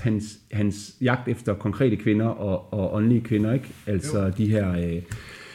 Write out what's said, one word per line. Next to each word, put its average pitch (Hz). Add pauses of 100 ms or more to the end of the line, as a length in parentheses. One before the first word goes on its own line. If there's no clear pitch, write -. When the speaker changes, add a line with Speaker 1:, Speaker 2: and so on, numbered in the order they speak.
Speaker 1:
hans, 107 (280)
hans 104
jagt 123
efter 110
konkrete 104
kvinder 107
og, 95
og 95
åndelige 110
kvinder, 110
ikke? 131 (200)
Altså, 101
Speaker 2:
Jo. 95
Speaker 1:
de 107
her... 104
Øh, 87 (520)